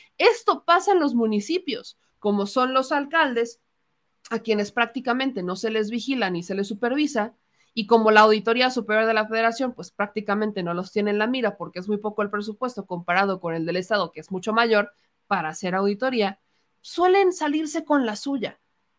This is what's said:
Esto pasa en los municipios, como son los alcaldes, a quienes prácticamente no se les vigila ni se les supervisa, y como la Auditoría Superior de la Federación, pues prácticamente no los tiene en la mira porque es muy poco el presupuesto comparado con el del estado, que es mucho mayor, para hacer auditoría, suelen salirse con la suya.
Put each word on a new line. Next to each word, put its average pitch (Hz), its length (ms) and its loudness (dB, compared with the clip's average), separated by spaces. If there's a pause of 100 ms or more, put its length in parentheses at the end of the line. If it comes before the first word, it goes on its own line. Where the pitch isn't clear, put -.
(180)
Esto 415 460 2
pasa 359 280 4
en 370 80 6
los 277 140 0
municipios, 226 800 -2 (220)
como 202 260 0
son 254 300 0
los 262 180 2
alcaldes, 285 680 0 (680)
a 226 120 -2
quienes 208 320 -2
prácticamente 254 680 -2
no 180 140 -4
se 220 140 -4
les 214 200 -2
vigila 240 380 -2
ni 175 140 -4
se 190 120 -8
les 196 140 -2
supervisa, 233 680 -2 (380)
y 220 140 -4
como 220 240 6
la 214 100 8
Auditoría 226 500 4
Superior 220 360 0
de 226 80 0
la 214 140 0
Federación, 226 440 0
pues - 200 -14
prácticamente 208 720 -4
no 170 120 -4
los 185 180 -6
tiene 208 180 0
en 208 80 0
la 214 80 0
mira 240 300 -2
porque 170 220 -12
es 185 100 -10
muy 208 80 0
poco 208 240 -6
el 202 80 0
presupuesto 208 560 -6
comparado 185 560 -2
con 165 140 -4
el 165 100 -4
del 170 120 -4
estado, 185 360 -2
que - 80 -16
es - 100 -16
mucho 185 220 -6
mayor, 220 400 2 (340)
para 175 220 -2
hacer 175 260 -4
auditoría, 202 640 0 (420)
suelen 370 520 4
salirse 311 520 -2
con 285 220 2
la 214 80 -2
suya. 262 460 -6 (380)